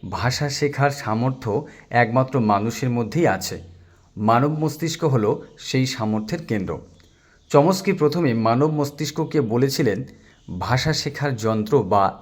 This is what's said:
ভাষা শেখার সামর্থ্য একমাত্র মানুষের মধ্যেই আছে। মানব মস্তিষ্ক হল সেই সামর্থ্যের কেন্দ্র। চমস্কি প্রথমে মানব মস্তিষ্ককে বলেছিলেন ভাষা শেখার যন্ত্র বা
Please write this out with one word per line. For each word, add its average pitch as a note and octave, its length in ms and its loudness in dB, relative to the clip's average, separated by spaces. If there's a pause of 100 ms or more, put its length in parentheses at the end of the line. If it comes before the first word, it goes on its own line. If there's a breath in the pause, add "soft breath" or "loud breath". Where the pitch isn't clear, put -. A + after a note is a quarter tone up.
(120)
ভাষা B2+ 380 -2
শেখার C#3 420 0 (120)
সামর্থ্য A#2 480 -2 (500 loud breath)
একমাত্র B2+ 340 2 (160)
মানুষের A2+ 380 0
মধ্যেই A#2+ 380 0
আছে। F#2+ 300 -2 (580 soft breath)
মানব A#2 440 4
মস্তিষ্ক D#3 460 -4
হল B2+ 200 4 (420 loud breath)
সেই C3 200 2
সামর্থ্যের A2 640 -2
কেন্দ্র। F#2 220 -2 (800 soft breath)
চমস্কি F#3 420 4
প্রথমে D3+ 380 2 (160)
মানব B2+ 220 2 (100)
মস্তিষ্ককে D3 600 -2 (120)
বলেছিলেন B2 480 0 (480 loud breath)
ভাষা A2 460 0
শেখার C#3+ 440 -4
যন্ত্র A2 360 0 (100)
বা G2 200 4 (180)